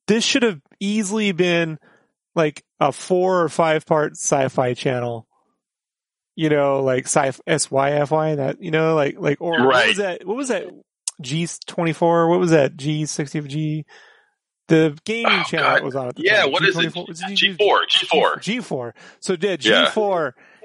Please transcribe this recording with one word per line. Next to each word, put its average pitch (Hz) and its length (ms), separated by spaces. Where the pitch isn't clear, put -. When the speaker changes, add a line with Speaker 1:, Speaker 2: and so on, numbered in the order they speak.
Speaker 1:
this 214 160
should 254 200
have 196 180
easily 208 520
been, 170 480
like, 156 280
a 143 120
four 185 500
or 160 80
five 156 360
part 156 280
Sci-Fi 135 600
Channel, 120 520
you 156 140
know, 139 340
like, 127 240
sci-, 139 380
S 160 240
Y 139 220
F 147 200
Y, 156 240
that, 139 260
you 170 100
know, 160 240
like, 143 240
like, 151 220
or 165 180
what 131 140
Speaker 2:
Right. 120 160
Speaker 1:
was 95 80
that, 185 280
what 208 120
was 277 120
that 202 160
G 156 280
twenty-four? 170 600
What 175 100
was 175 120
that 139 260
G 151 280
sixty, 147 360
G, 151 440
the 160 380
gaming 220 360
Speaker 2:
Oh, - 20
Speaker 1:
channel 160 260
Speaker 2:
God. - 80
Speaker 1:
that - 60
was 135 120
on 131 140
at 120 60
the 147 80
Speaker 2:
Yeah, 202 200
Speaker 1:
time? 139 80
Speaker 2:
what 170 120
is 190 140
it? 165 40
Speaker 1:
G 165 80
twenty-four? 175 180
Was 170 140
it 196 140
Speaker 2:
G 196 180
four, 165 340
G - 200
four. 113 300
Speaker 1:
G 233 240
four. 120 340
So, 185 200
yeah, 185 200
Speaker 2:
Yeah. 107 260
Speaker 1:
G - 60
four. 185 440